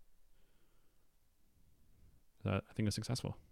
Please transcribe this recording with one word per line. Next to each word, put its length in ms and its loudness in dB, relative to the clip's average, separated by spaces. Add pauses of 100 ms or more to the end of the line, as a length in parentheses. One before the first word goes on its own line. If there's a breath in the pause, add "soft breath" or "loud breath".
(2500)
that, 240 4
I 40 -20
think 80 -2
it 40 4
was 100 2
successful. 420 -2 (140)